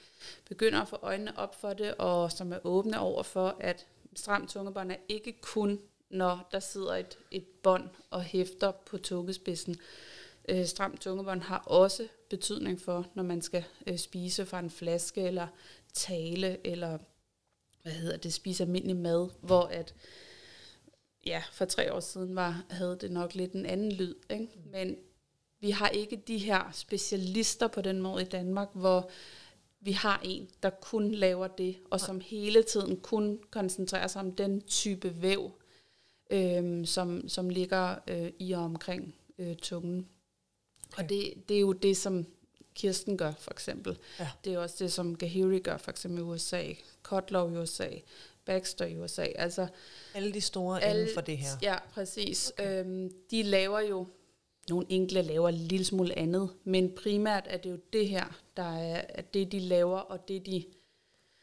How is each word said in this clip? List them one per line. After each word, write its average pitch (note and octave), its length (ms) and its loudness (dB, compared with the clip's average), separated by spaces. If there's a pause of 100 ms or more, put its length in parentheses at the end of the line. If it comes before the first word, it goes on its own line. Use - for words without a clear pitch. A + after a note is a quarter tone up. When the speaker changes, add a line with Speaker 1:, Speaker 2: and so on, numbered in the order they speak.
(440)
Speaker 1:
begynder G#3+ 360 2
at G#3 80 0
få G#3 140 -8
øjnene G3+ 360 -4
op G3+ 220 -4
for G3+ 120 -2
det, G#3 220 -4
og F3 380 2
som F3+ 200 -6
er F3+ 120 -6
åbne G3+ 360 2
over - 220 0
for, F#3 380 0
at F3 260 -4 (300)
stramt G3+ 340 0
tungebånd G3 420 -6
er F#3+ 40 -8 (120)
ikke G#3+ 320 -4
kun, G3+ 400 0 (300)
når F#3 420 0
der G3 80 0
sidder F#3+ 340 -4
et, F#3 240 -6 (120)
et F#3 140 -6
bånd F#3 440 4 (220)
og F3+ 120 -4
hæfter F#3 480 0
på - 280 -8
tungespidsen. F3+ 800 -4 (720)
Øh, F#3 180 2
stramt G3 340 -2
tungebånd F#3+ 400 -4
har F#3 180 -4
også F#3+ 500 6 (220)
betydning F#3 500 -2
for, F3 340 -2
når F#3+ 80 -2
man F3 200 0
skal, F3 220 -2 (220)
øh, E3+ 120 -2
spise F3+ 480 -4
fra F#3 120 -6
en F3 120 -6
flaske, E3+ 500 -2
eller F3+ 260 0 (460)
tale, F3+ 760 -2
eller, E3+ 320 -4 (840)
hvad D#3+ 100 -8
hedder E3 240 -4
det, D#3+ 180 -6
spise F#3 280 -2
almindelig F3+ 340 0
mad, F3 340 2 (100)
hvor F3+ 220 6
at, E3+ 320 -6 (1300)
ja, E3 160 -4 (100)
for - 120 -2
tre - 280 0
år - 80 -2
siden F#3 360 -6
var, F3 340 0
havde F3+ 300 -2
det G3+ 100 -6
nok F3 240 -2
lidt F#3 180 -4
en F#3+ 140 -4
anden G3+ 260 0
lyd, F#3 220 -2 (160)
ikke? A3 180 -4 (160)
Speaker 2:
Mm. G3 60 -18
Speaker 1:
Men F#3+ 260 -4 (640)
vi G#3 100 0
har G3+ 180 4
ikke G#3+ 280 -2
de A3 220 -4
her G3 340 2
specialister G3 960 0
på G#3+ 120 -6
den F#3+ 220 0
måde F#3+ 200 -2
i F#3 60 -4
Danmark, F#3+ 440 -2
hvor F#3 380 4 (680)
vi G3 120 -2
har G3 320 2
en, F#3 260 -6 (120)
der G3 80 4
kun G#3 400 0
laver F#3+ 360 4
det, F#3 300 -4 (140)
og F#3+ 80 2
Speaker 2:
Nej. F#3 80 -2
Speaker 1:
som F#3+ 140 -4
hele G#3 420 6
tiden G3 380 0
kun G#3 400 0 (100)
koncentrerer F#3 560 -2
sig F#3+ 140 -4
om F#3 120 -4
den G3 280 0
type F#3 600 -2
væv, F#3+ 280 2 (800)
øhm, F3 560 2
som, F3 420 0
som F#3 220 -2
ligger, F#3 460 2 (120)
øh, E3+ 300 -2
i F#3 140 -4
og F3 100 0
omkring, E3+ 520 -6 (240)
øh, F3 180 -6
tungen. F3 520 -6 (840)
Speaker 2:
Okay. G3 100 -6
Speaker 1:
Og D#3 60 -4
det, G3+ 400 -4
det G#3 80 4
er G3+ 40 8
jo G3 120 8
det, F#3+ 240 4
som F#3 300 0 (480)
Kirsten F#3+ 440 0
gør, D#3 140 0
for - 180 -12
eksempel. - 480 -6 (220)
Speaker 2:
Ja. E3 80 -4 (160)
Speaker 1:
Det F#3+ 100 -2
er F3 40 0
også E3+ 200 -4
det, F3+ 140 0
som F3 240 -2
Gahiri F#3 420 4
gør, - 180 -2
for - 140 -10
eksempel F3 300 -6
i - 20 -4
U E3+ 160 -4
S - 140 -4
A, E3+ 200 -2 (300)
Kotlow F#3 520 2
i E3+ 40 -2
U E3 80 -2
S - 140 -4
A, - 100 -2 (540)
Baxter F#3 420 -2
i E3 120 -6
U E3+ 80 -6
S - 120 -8
A. E3+ 60 0
Altså, F3 420 0 (480)
Speaker 2:
Alle G3+ 180 -2
de G#3 80 -2
store F#3 420 0
Speaker 1:
alle F3 180 6
Speaker 2:
inden F3 140 0
for E3+ 60 -2
det D#3 180 -2
her. C#3 240 -4
Speaker 1:
Ja, G3 160 2 (140)
præcis. G3 680 -2
Speaker 2:
Okay. F#3+ 260 0
Speaker 1:
Øhm, F#3 260 -4 (200)
de A3+ 120 4
laver G3 380 4
jo G3 260 0 (640)
nogle F3+ 200 2
enkelte F#3 340 4
laver D#3+ 260 4
en E3+ 60 4
lille E3+ 300 2
smule F#3 340 2
andet, F3+ 320 2 (140)
men F#3 300 4
primært G#3 560 2
er F#3 60 -4
det F3+ 140 -6
jo F3 80 -6 (140)
det G#3+ 160 4
her, F#3 320 -2 (160)
der E3+ 220 -2
er, E3 300 -2
er - 140 -8
det, F#3+ 300 0
de G3+ 80 0
laver, F3+ 380 4
og F#3+ 300 -8
det, F#3+ 180 -6
de, F#3 180 -2 (800)